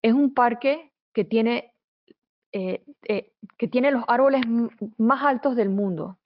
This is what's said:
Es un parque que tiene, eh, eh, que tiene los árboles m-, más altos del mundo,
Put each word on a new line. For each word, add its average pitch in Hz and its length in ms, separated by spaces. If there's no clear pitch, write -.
Es 226 100
un 277 220
parque 262 580
que 208 100
tiene, 226 500
eh, 185 320
eh, 202 240
que 233 120
tiene 254 220
los 247 180
árboles 269 360
m-, 233 240
más 254 260
altos 262 320
del 208 140
mundo, 190 560